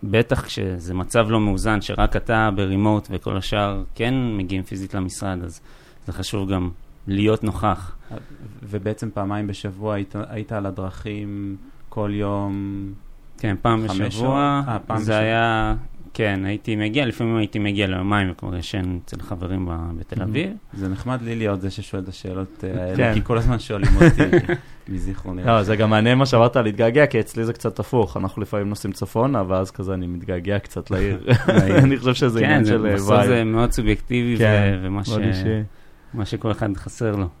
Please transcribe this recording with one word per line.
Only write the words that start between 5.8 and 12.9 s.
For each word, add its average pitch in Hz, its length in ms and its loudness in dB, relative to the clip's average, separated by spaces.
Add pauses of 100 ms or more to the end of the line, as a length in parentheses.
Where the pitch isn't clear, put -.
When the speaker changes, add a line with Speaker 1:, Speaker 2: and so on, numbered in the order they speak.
Speaker 1:
זה - 60 -8
חשוב 95 380 -4
גם 92 200 0 (380)
להיות 104 360 2
נוכח. - 520 -2 (640)
Speaker 2:
ובעצם 104 520 -6
פעמיים 104 320 -4
בשבוע 101 480 -6
היית, 98 200 -6 (140)
היית 107 240 -10
על 101 140 -4
הדרכים 98 920 -8 (320)
כל 104 240 -4
יום 101 720 -2 (540)